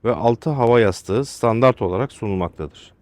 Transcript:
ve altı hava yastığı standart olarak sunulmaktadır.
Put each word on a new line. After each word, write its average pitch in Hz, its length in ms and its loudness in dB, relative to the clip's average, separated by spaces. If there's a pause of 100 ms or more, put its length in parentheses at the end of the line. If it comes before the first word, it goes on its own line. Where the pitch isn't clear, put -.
ve 120 100 0
altı 117 360 -2
hava 120 300 4
yastığı 104 440 0
standart 123 580 0
olarak 98 300 -4
sunulmaktadır. 90 880 -8